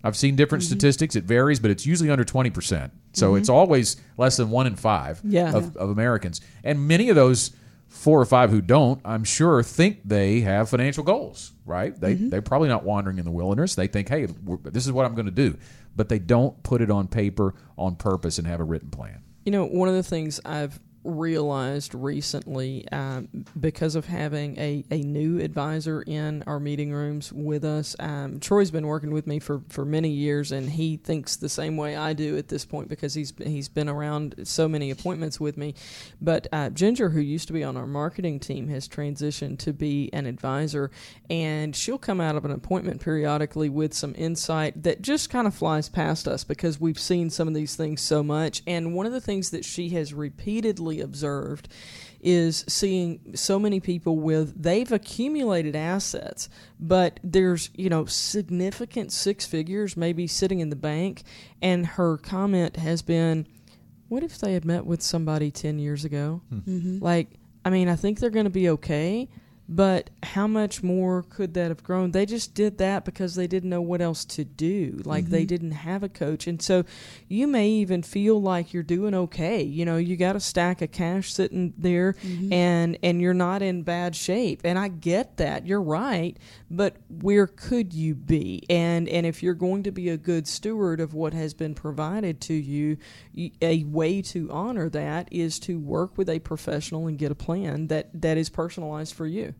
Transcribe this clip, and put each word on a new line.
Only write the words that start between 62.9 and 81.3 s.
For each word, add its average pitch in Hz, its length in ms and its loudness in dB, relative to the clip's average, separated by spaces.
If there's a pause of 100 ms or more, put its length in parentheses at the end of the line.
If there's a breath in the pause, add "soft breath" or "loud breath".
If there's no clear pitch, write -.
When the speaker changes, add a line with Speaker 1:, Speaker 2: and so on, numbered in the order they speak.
Speaker 3:
been, 165 440 2 (600 soft breath)
"What 262 160 -4
if - 160 -8
they 196 140 0
had 170 120 -2
met 170 200 0
with 165 160 -2
somebody 156 500 0
ten 151 280 -4
years 147 240 -4
ago?" 147 460 -4
Speaker 1:
Hmm. 113 100 -6
Speaker 2:
Mm-hmm. 185 440 -4
Speaker 3:
Like, 170 260 2 (340)
I 185 60 0
mean, 185 180 4
I 170 80 4
think 202 240 -2
they're 240 120 2
gonna 214 180 2
be 185 200 2
okay, 165 600 -2 (420 soft breath)
but 185 380 4 (140)
how 202 240 0
much 214 340 0
more 185 400 2
could 180 320 -6
that 170 160 0
have 160 140 -6
grown? 185 260 0
They 190 160 2
just 220 300 -6
did 208 240 0
that 190 260 0
because 180 300 -4
they 180 100 -2
didn't 180 240 -2
know 175 140 0
what 170 180 -2
else 165 240 -2
to - 180 -6
do. 160 640 -2
Like, 156 200 -2
they 175 160 2
Speaker 2:
Mm-hmm. 190 60 2
Speaker 3:
didn't 170 240 -2
have 165 300 -6
a 196 80 -6
coach. - 380 -4
And 170 120 -4
so 180 260 4 (420 loud breath)
you 226 180 0
may 226 240 4
even 185 320 2
feel 208 400 2
like 180 320 0
you're 175 80 -2
doing 180 320 0
okay. 180 480 0
You 156 240 -2
know, 165 120 0
you 175 200 0
got 185 180 2
a 208 40 -2
stack 180 420 0
of 165 100 -4
cash 180 400 -2